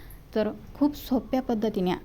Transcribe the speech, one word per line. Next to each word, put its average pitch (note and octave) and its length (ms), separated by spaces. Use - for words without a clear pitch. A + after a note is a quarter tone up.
तर G#3+ 140
खूप D4 220
सोप्या B3+ 460
पद्धतीने G#3+ 480